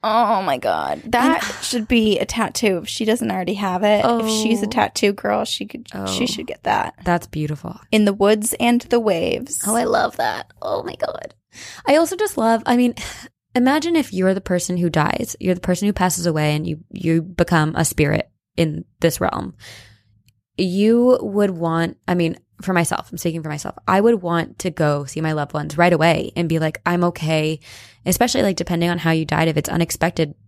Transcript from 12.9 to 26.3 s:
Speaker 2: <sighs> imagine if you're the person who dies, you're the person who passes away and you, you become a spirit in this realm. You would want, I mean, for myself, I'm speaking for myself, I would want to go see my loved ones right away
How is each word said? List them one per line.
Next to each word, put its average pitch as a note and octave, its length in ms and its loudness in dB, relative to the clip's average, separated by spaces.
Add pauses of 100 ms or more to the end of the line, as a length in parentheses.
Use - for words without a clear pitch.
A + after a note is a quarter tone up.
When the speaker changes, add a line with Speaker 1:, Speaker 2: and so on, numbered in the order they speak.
Speaker 2:
<sighs> - 300 -20
imagine D4 400 2
if - 160 2
you're F#3 220 2
the F#3+ 80 -2
person F3+ 360 -2
who E3+ 120 0
dies, - 500 0
you're F#3 160 0
the F3+ 60 -12
person F3+ 260 0
who G3+ 60 2
passes F3 320 0
away D3+ 300 2
and D#3 100 -2
you, D#3+ 140 -4 (120)
you E3 300 0
become E3 540 2
a E3 100 2
spirit - 440 0 (280)
in D#3+ 280 -2 (160)
this E3 200 2
realm. - 320 -2 (1040)
You A3 640 4
would G3+ 300 0
want, E3 460 -2 (100)
I F3+ 80 0
mean, E3+ 220 0 (240)
for F#3+ 120 -2
myself, - 380 0
I'm F3 60 -10
speaking E3 240 -4
for D#3 80 -10
myself, - 260 -8 (120)
I F#3+ 140 4
would A3 200 4
want E3+ 380 -2
to F#3 100 -4
go D3 360 0
see D#3 160 -10
my D#3+ 100 0
loved D3+ 220 -4
ones D3+ 240 -4
right F3+ 160 6
away D#3+ 420 2